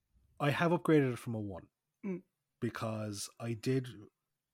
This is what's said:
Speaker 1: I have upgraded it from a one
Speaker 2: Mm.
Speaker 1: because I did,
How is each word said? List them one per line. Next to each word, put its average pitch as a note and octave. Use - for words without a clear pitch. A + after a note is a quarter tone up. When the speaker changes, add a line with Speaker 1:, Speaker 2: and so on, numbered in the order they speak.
Speaker 1:
I D3
have E3
upgraded D3+
it A2+
from A#2
a A2
one G2+
Speaker 2:
Mm. F#3
Speaker 1:
because G#2+
I A#2
did, B2+